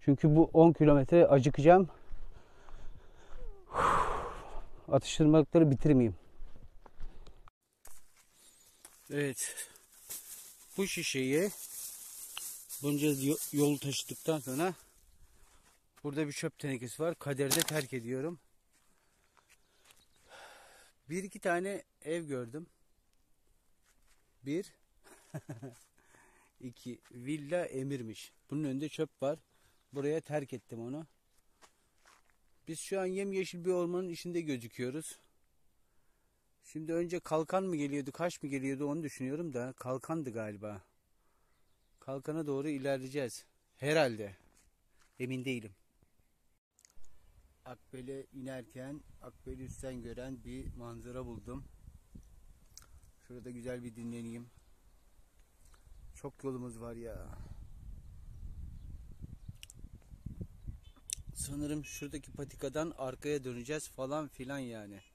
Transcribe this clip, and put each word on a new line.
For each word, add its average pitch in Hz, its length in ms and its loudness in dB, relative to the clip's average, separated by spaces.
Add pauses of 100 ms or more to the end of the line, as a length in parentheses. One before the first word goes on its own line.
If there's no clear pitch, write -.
Çünkü 151 320 8
bu 160 160 10
on 165 200 12
kilometre 147 540 10
acıkacağım. 147 640 10 (3000)
Atıştırmalıkları 156 840 8
bitirmeyeyim. 131 440 8 (3000)
Evet. 143 440 -2 (1200)
Bu 196 100 0
şişeyi 151 640 0 (1300)
bunca 147 260 2
yo-, 143 280 2 (160)
yolu 147 260 4
taşıdıktan 139 600 -4
sonra 143 360 -2 (1300)
burada 147 220 -2
bir 143 60 -6
çöp - 260 -6
tenekesi 131 440 -4
var. 165 120 0
Kaderde 139 460 2
terk 151 320 0
ediyorum. 131 460 -4 (2750)
Bir 185 140 -4
iki 202 160 -12
tane 185 420 0 (200)
ev 170 200 -2
gördüm. 139 440 -6 (1800)
Bir. 156 280 -4 (600)
<laughs> 147 200 -10 (1080)
İki. 123 400 -12 (100)
Villa 147 540 -4
Emir'miş. 131 680 -6 (180)
Bunun 151 140 -2
önünde 139 240 -2
çöp - 340 -4
var. 147 160 0 (540)
Buraya 143 280 0
terk 143 320 -4
ettim 117 280 -10
onu. 139 260 -8 (1600)
Biz 160 120 -8
şu 196 200 -2
an 185 60 0
yemyeşil 190 580 -2
bir 185 60 2
ormanın 180 380 2
içinde 170 320 -4
gözüküyoruz. 127 800 -6 (1500)
Şimdi 156 280 -6
önce 170 280 0
kalkan 160 440 2
mı 180 120 0
geliyordu, 143 360 -2
kaş 170 300 -2
mı 151 60 -6
geliyordu 135 380 -2
onu 151 160 -2
düşünüyorum 143 520 -4
da 123 220 -4
kalkandı 131 560 -4
galiba. 104 500 -8 (1160)
Kalkana 151 460 -6
doğru 143 220 -2
ilerleyeceğiz. 135 760 -4 (320)
Herhalde. 123 600 0 (840)
Emin 127 260 -4
değilim. 117 280 -6 (1900)
Akbel'e 131 680 -12
inerken 131 680 -10 (220)
Akbel'i 131 420 -14
üstten 127 380 -10
gören 120 420 -10
bir 127 300 -10
manzara 120 520 -10
buldum. 120 380 -10 (1600)
Şurada 123 240 -14
güzel 123 340 -10
bir 113 120 -12
dinleneyim. 117 540 -10 (1600)
Çok - 300 -12
yolumuz 123 360 -8
var 117 140 -10
ya. 113 320 -12 (4000)
Sanırım 147 500 -4
şuradaki - 480 -10
patikadan 147 640 -6
arkaya 135 460 -4
döneceğiz 127 440 -6
falan 139 400 -6
filan 135 300 -8
yani. 107 420 -10 (140)